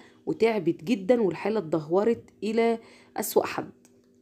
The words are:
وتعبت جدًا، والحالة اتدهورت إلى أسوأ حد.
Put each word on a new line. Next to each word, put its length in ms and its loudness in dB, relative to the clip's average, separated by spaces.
وتعبت 580 0
جدًا، 380 2
والحالة 380 0
اتدهورت 640 0
إلى 360 2
أسوأ 280 0
حد. 260 -8